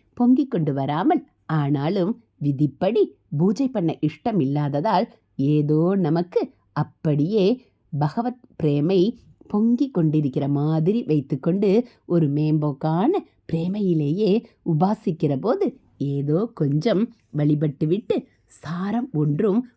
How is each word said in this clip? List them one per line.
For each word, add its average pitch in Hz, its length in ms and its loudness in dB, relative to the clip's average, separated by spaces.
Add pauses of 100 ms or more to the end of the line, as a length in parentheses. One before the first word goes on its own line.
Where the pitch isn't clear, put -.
(120)
பொங்கிக் 262 380 2
கொண்டு 156 220 0
வராமல், 151 480 0 (280)
ஆனாலும் 156 600 0 (280)
விதிப்படி 151 600 0 (360)
பூஜை 208 300 0
பண்ண 185 240 -2 (100)
இஷ்டம் 214 380 -2
இல்லாததால் 147 680 0 (400)
ஏதோ 151 340 2 (160)
நமக்கு 175 460 0 (320)
அப்படியே 156 720 0 (480)
பகவத் 196 500 -4 (140)
பிரேமை 156 440 2 (460)
பொங்கிக் 240 460 0
கொண்டிருக்கிற 151 560 0
மாதிரி 156 540 0
வைத்துக்கொண்டு 165 680 0 (360)
ஒரு 165 240 2
மேம்போக்கான 151 840 0 (340)
பிரேமையிலேயே 175 840 0 (340)
உபாசிக்கிற 165 720 0
போது 285 280 -2 (420)
ஏதோ 143 320 0 (140)
கொஞ்சம் 156 500 0 (280)
வழிபட்டுவிட்டு 151 840 0 (360)
சாரம் 202 640 -6
ஒன்றும் 156 460 0 (160)